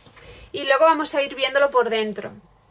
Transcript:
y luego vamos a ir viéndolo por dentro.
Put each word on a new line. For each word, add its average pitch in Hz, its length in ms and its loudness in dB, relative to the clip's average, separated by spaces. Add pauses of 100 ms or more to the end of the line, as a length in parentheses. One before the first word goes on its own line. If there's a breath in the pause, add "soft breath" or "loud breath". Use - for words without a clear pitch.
(520 loud breath)
y 285 120 -8
luego 277 200 2
vamos 311 300 2
a 285 80 0
ir 277 120 -6
viéndolo 277 360 0
por 233 200 2
dentro. 214 420 -4 (380)